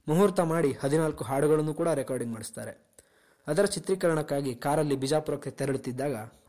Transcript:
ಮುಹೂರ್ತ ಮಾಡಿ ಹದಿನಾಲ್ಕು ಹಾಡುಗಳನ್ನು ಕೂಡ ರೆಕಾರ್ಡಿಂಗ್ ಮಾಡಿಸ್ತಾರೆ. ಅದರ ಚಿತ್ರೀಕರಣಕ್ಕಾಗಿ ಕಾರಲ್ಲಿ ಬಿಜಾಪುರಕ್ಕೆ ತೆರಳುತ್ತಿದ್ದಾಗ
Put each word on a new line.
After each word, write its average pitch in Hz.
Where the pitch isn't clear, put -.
ಮುಹೂರ್ತ 185
ಮಾಡಿ 160
ಹದಿನಾಲ್ಕು 156
ಹಾಡುಗಳನ್ನು 151
ಕೂಡ 170
ರೆಕಾರ್ಡಿಂಗ್ 127
ಮಾಡಿಸ್ತಾರೆ. 110
ಅದರ 160
ಚಿತ್ರೀಕರಣಕ್ಕಾಗಿ 156
ಕಾರಲ್ಲಿ 147
ಬಿಜಾಪುರಕ್ಕೆ 143
ತೆರಳುತ್ತಿದ್ದಾಗ 131